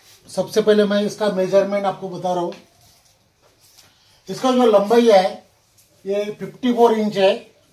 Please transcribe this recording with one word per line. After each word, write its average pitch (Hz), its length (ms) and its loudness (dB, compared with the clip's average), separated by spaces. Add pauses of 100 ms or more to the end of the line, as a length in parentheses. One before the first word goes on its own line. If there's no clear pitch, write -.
(300)
सबसे 190 320 -4
पहले 208 240 2
मैं 202 180 -2
इसका 208 260 -4
मेजरमेंट 196 560 0
आपको 190 240 -6
बता 180 240 -6
रहा 180 100 -4
हूँ। 175 100 -6 (1800)
इसका 254 220 -2
जो 247 140 2
लंबाई 220 460 4
है 190 320 2 (640)
ये 208 260 -4
फिफ्टी 220 420 -4
फ़ोर 233 200 4
inch 214 240 -4
है। 202 340 0 (220)